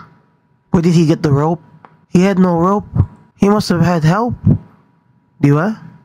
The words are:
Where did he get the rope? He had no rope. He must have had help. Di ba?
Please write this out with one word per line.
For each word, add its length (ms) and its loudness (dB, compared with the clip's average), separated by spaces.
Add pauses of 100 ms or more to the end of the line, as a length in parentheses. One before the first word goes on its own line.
(720)
Where 100 0
did 120 0
he 120 2
get 180 -2
the 80 2
rope? 300 -2 (480)
He 120 2
had 160 0
no 220 2
rope. 260 -2 (540)
He 80 2
must 240 0
have 80 -2
had 240 0
help. 320 0 (1040)
Di 160 2
ba? 240 -4 (260)